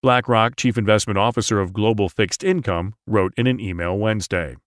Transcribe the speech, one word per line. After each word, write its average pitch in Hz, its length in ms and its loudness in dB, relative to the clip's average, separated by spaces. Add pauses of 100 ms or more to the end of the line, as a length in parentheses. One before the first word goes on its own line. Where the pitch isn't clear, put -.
BlackRock 123 540 2
Chief 120 220 0
Investment 104 400 2
Officer 110 420 2
of 92 140 -4
Global 104 340 2
Fixed - 340 -2
Income, 110 520 -2 (120)
wrote 95 300 0
in 117 100 0
an 127 140 0
email 90 340 -4
Wednesday. 98 640 -2 (100)